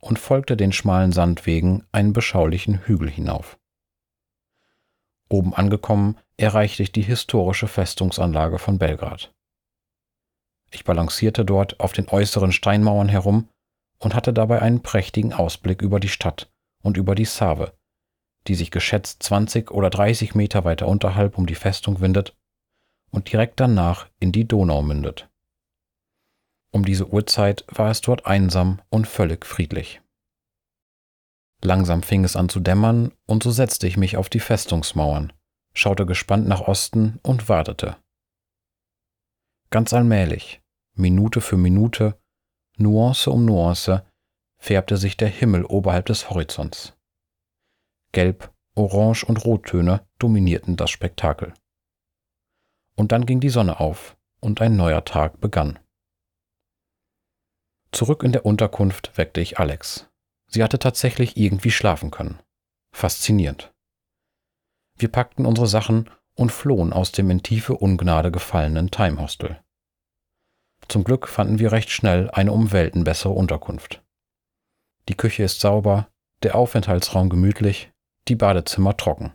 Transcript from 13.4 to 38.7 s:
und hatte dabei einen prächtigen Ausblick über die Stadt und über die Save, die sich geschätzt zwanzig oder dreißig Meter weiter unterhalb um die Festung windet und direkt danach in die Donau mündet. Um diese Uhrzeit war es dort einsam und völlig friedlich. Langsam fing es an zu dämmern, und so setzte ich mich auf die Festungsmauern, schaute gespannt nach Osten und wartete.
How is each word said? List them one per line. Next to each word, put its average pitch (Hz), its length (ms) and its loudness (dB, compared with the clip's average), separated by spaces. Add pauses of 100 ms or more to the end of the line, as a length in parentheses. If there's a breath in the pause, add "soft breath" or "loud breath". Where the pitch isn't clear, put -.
und 113 160 -2
hatte 120 180 -2
dabei 113 300 0
einen 117 200 2
prächtigen 107 500 -2
Ausblick 90 500 -4
über 101 160 0
die 98 100 -2
Stadt - 400 -6 (320)
und 98 160 0
über 95 200 0
die 110 80 2
Save, 87 480 -2 (720)
die 101 80 0
sich 87 160 -4
geschätzt - 540 -4
zwanzig 107 480 -2
oder 98 180 0
dreißig 107 460 0
Meter 101 280 0
weiter 82 220 0
unterhalb 101 500 0
um 90 100 0
die 82 100 -4
Festung 95 440 -4
windet 95 360 0 (720)
und - 220 -6
direkt 113 260 0
danach 95 500 2 (120)
in 92 100 2
die 110 160 0
Donau 90 360 2
mündet. 73 460 -4 (1400)
Um 101 140 2
diese 95 240 0
Uhrzeit 104 600 0
war 107 220 0
es 110 100 -2
dort - 260 -2
einsam 92 540 2 (100)
und 110 180 0
völlig 82 360 -2
friedlich. - 560 -6 (1600)
Langsam 90 440 2
fing 95 200 2
es 90 120 -2
an 92 120 2
zu 95 120 -4
dämmern, 110 500 2 (160)
und 107 160 0
so 123 80 0
setzte 117 380 0
ich 90 80 -2
mich 95 200 0
auf 95 120 -4
die - 100 -2
Festungsmauern, 76 920 -2 (400)
schaute 98 340 0
gespannt 101 400 0
nach 95 140 0
Osten 110 600 0
und 123 260 -2
wartete. 98 480 -2 (1700)